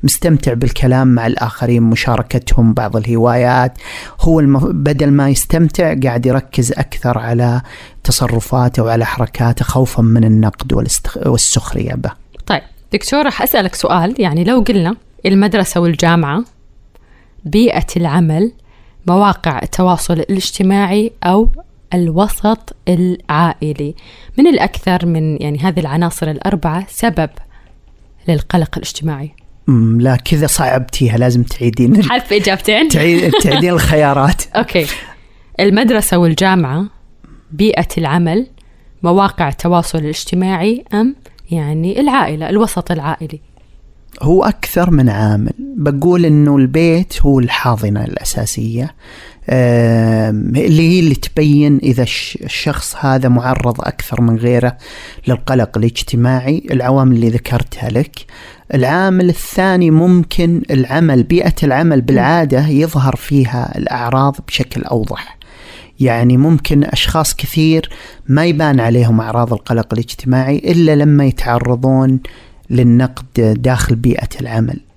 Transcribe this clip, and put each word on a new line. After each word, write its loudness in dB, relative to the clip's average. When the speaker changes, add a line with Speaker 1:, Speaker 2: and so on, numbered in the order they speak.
Speaker 1:
مستمتع 2
بالكلام 2
مع 2
الآخرين، -2
مشاركتهم 2
بعض -2
الهوايات. 0
هو 4
المف-، 4
بدل 0
ما 4
يستمتع 0
قاعد -2
يركز 0
أكثر -4
على -2
تصرفاته 0
وعلى 0
حركاته -2
خوفا 0
من 4
النقد 0
والاستخ-، -4
والسخرية -2
به. -6
Speaker 2:
طيب -4
دكتور، -2
راح -4
أسألك -2
سؤال، 0
يعني 0
لو 2
قلنا 0
المدرسة 2
والجامعة، 0
بيئة 0
العمل، 0
مواقع 0
التواصل 0
الاجتماعي -2
أو 4
الوسط -2
العائلي، -2
من 6
الأكثر 0
من -2
يعني -4
هذه -2
العناصر -4
الأربعة -4
سبب -2
للقلق -2
الاجتماعي؟ -8
Speaker 1:
مم، 4
لا، 2
كذا 0
صعبتيها، 0
لازم 2
تعيدين 0
ال- 2
Speaker 2:
حرف -2
إجابتين؟ 0
Speaker 1:
تعي-، 2
Speaker 2:
<laughs> 2
Speaker 1:
تعيدين 2
الخيارات. 2
Speaker 2:
أوكي. -2
المدرسة 2
والجامعة، 2
بيئة 0
العمل، 0
مواقع 0
التواصل -2
الاجتماعي، -2
أم 0
يعني -2
العائلة، 0
الوسط -2
العائلي؟ -6
Speaker 1:
هو 4
أكثر 0
من 4
عامل. 0
بقول 2
إنه 4
البيت 2
هو 4
الحاضنة -2
الأساسية، -6
آم، 2
اللي 4
هي 4
اللي 2
تبين 2
إذا 2
الش-، -6
الشخص -6
هذا 0
معرض 0
أكثر -6
من 0
غيره 0
للقلق -2
الاجتماعي، -2
العوامل 2
اللي 2
ذكرتها -4
لك. -4
العامل 2
الثاني 0
ممكن 2
العمل، 2
بيئة 2
العمل 2
بالعادة 2
يظهر 0
فيها -2
الأعراض -2
بشكل -6
أوضح. -6
يعني 2
ممكن 2
أشخاص -2
كثير 0
ما 2
يبان 2
عليهم 2
أعراض -2
القلق -4
الاجتماعي -2
إلا 2
لما 4
يتعرضون 0
للنقد 2
داخل 0
بيئة -2
العمل -4